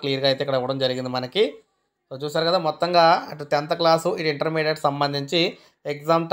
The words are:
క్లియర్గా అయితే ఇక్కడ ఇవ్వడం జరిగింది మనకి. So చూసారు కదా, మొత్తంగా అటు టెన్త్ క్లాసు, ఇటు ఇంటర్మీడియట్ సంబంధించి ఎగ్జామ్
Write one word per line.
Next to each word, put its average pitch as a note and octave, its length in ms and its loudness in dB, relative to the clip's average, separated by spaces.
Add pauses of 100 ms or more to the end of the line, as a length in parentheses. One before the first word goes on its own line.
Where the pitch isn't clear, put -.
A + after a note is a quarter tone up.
క్లియర్గా C#3 300 0
అయితే C3+ 120 -2
ఇక్కడ C3+ 160 -2
ఇవ్వడం C3 260 -4
జరిగింది B2+ 320 -2
మనకి. B2+ 260 0 (680)
So C3+ 140 -14
చూసారు D#3 240 -2
కదా, F3 180 2
మొత్తంగా E3+ 380 2 (280)
అటు D3+ 200 -12
టెన్త్ D3+ 280 0
క్లాసు, E3 300 4 (100)
ఇటు D#3+ 140 -2
ఇంటర్మీడియట్ D#3 540 -2
సంబంధించి C#3+ 520 -2 (540)
ఎగ్జామ్ D#3+ 400 0